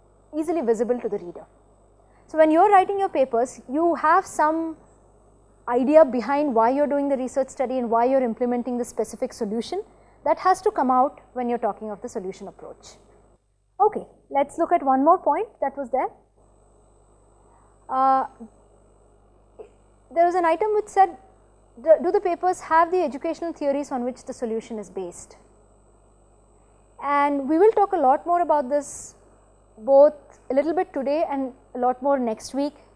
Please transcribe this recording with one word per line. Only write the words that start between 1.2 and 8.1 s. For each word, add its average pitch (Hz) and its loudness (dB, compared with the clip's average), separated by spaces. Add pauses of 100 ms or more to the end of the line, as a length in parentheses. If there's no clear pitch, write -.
So, 311 -8
when 311 6
you're 349 6
writing 392 4
your 392 -2
papers, 262 -2
you 320 0
have 330 2
some 320 -2 (920)
idea 262 6
behind 269 -2
why 226 4
you're 285 0
doing 285 -2
the 277 0
research 262 -4
study 262 -4
and 240 -4
why 226 2
you're 262 2